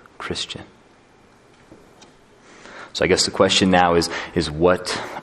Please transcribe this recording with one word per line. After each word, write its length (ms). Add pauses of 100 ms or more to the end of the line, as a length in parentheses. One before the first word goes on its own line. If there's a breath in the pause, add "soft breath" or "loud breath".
(180 loud breath)
Christian. 440 (2250 loud breath)
So 120
I 40
guess 160
the 80
question 400
now 220
is, 140 (280 loud breath)
is 160
what 500 (200 loud breath)